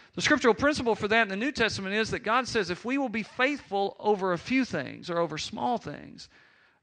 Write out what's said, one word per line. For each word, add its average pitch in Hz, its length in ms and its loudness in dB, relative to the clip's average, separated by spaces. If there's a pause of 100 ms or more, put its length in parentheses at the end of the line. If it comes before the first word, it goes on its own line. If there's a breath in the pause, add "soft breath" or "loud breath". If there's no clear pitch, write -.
(160 loud breath)
The 175 80 -6
scriptural 254 320 6
principle 254 400 2
for 202 120 -2
that 226 140 4
in 214 80 2
the 190 60 -4
New 240 160 -2
Testament 196 420 -2
is 214 160 0
that 151 140 -4
God 233 240 0
says 190 240 0
if 175 120 -8
we 254 140 -2
will 277 100 0
be 220 140 -4
faithful 214 760 -2
over 190 340 2
a 170 60 -2
few 254 260 0
things 120 460 -6
or 170 80 0
over 156 180 -2
small 240 400 -2
things, - 500 -12 (540 soft breath)